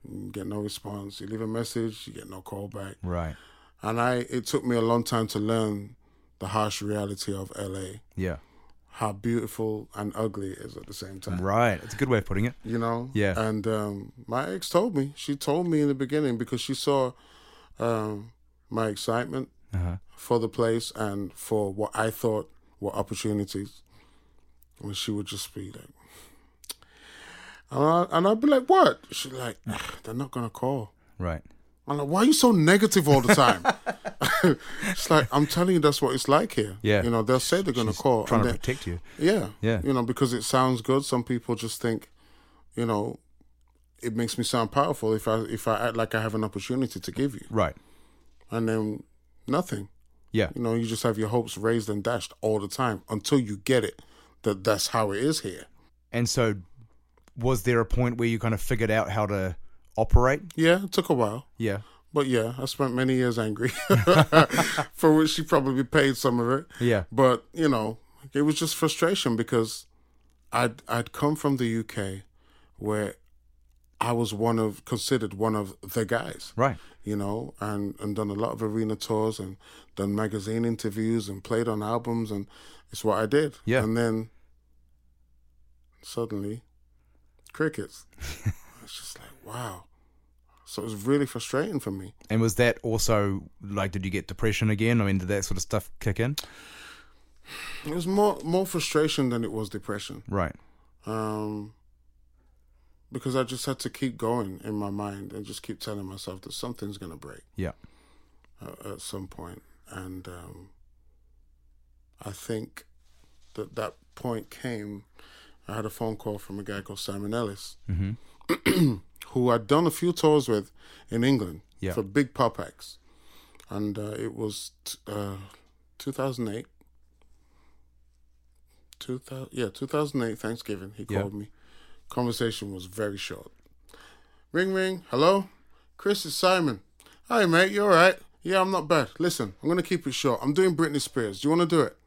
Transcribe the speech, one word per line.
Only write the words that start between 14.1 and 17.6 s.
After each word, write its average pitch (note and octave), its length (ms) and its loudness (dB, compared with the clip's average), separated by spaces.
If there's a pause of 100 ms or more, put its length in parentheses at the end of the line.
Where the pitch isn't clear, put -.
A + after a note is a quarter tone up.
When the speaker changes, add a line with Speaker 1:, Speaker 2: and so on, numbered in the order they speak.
Speaker 1:
my B2+ 240 -2
ex F#3 200 -6
told F#3+ 260 2
me, C#3 180 0
she - 220 -6
told E3 320 0
me D#3 140 2
in D3 60 4
the C#3+ 60 2
beginning C3+ 440 -2
because A#2 240 -4
she C3+ 120 -4
saw, C3+ 380 0 (680)